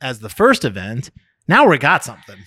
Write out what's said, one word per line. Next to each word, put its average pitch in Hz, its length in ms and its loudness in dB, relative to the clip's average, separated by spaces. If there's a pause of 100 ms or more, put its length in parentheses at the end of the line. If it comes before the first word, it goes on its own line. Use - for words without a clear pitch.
as 127 180 -8
the 107 100 -14
first 233 340 2
event, 107 460 -8 (380)
now 240 200 4
we 160 100 4
got 143 280 0
something. 101 420 -20